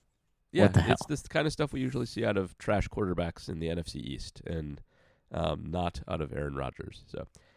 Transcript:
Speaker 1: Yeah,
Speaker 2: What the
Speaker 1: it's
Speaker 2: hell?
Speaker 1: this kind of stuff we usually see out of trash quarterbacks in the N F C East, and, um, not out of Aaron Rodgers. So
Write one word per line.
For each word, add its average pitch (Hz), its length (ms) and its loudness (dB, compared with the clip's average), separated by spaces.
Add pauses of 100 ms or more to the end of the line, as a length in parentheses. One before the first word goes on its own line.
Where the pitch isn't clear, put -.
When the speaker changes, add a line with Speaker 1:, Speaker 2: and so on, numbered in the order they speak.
(520)
Speaker 1:
Yeah, 185 120 8
Speaker 2:
What 185 100 8
the - 60 10
Speaker 1:
it's 156 80 4
Speaker 2:
hell? - 100 6 (100)
Speaker 1:
this 147 200 -2
kind 151 180 2
of 151 80 2
stuff 147 180 0
we 135 100 -2
usually 127 260 0
see 113 180 -2
out 107 100 4
of 95 220 0
trash 101 300 2
quarterbacks 90 600 -2
in 80 120 -4
the 82 100 -2
N 85 80 0
F 82 120 -4
C - 100 -8
East, - 480 -8
and, 73 340 -4 (500)
um, 80 380 -2
not 87 380 -2
out 85 140 -4
of 73 120 -4
Aaron 71 220 -4
Rodgers. - 500 -8
So - 220 -8 (300)